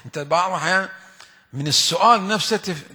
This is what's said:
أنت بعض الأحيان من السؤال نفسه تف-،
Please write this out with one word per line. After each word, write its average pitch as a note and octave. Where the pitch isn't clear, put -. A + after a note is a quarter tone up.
أنت D3+
بعض E3
الأحيان F3+
من C#3
السؤال F#3+
نفسه G#3+
تف-، E3+